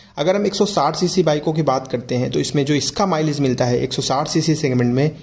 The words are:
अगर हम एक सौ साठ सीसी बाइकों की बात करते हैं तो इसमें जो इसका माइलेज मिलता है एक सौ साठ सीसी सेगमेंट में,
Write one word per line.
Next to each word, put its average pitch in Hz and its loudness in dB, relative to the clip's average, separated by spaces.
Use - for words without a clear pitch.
अगर 165 0
हम 208 0
एक 196 -2
सौ 208 2
साठ 156 0
सीसी 175 0
बाइकों 156 0
की 156 0
बात 135 0
करते 123 -4
हैं 127 -2
तो 147 -2
इसमें 143 0
जो 147 0
इसका 147 0
माइलेज 156 0
मिलता 127 2
है 123 2
एक 123 -4
सौ - -2
साठ 143 0
सीसी 156 0
सेगमेंट 123 0
में, 143 2